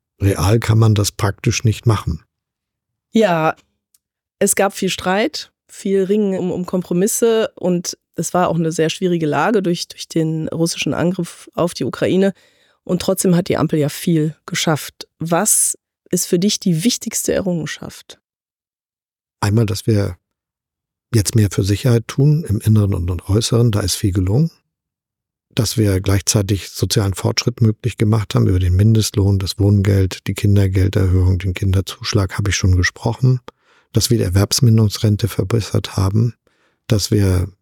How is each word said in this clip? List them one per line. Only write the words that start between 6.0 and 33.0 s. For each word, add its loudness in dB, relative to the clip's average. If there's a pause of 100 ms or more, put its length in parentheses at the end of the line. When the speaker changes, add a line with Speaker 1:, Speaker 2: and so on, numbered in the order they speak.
Speaker 2:
Ringen 0
um, -4
um -4
Kompromisse 0
und -4 (180)
es -6
war 2
auch -2
eine 0
sehr 0
schwierige -2
Lage 0
durch, -2
durch -16
den -2
russischen -4
Angriff -4
auf -2
die -6
Ukraine. 0 (500)
Und -4
trotzdem 0
hat 0
die 0
Ampel 0
ja 0
viel -2 (100)
geschafft. -6 (120)
Was 0 (320)
ist -2
für 0
dich 0
die 0
wichtigste -2
Errungenschaft? -6 (1200)
Speaker 1:
Einmal, 2
dass -6
wir 0 (960)
jetzt 0
mehr 2
für -2
Sicherheit 0
tun, 2
im -2
Inneren 2
und -4
im -4
Äußeren. 2
Da 0
ist -2
viel -2
gelungen. 0 (1000)
Dass -2
wir 2
gleichzeitig 0
sozialen -2
Fortschritt -4
möglich 0
gemacht 0
haben 2
über 2
den 2
Mindestlohn, 4
das -6
Wohnngeld, 2
die -4
Kindergelderhöhung, 2
den -4
Kinderzuschlag, -2
habe -2
ich -2
schon 2
gesprochen. 0 (540)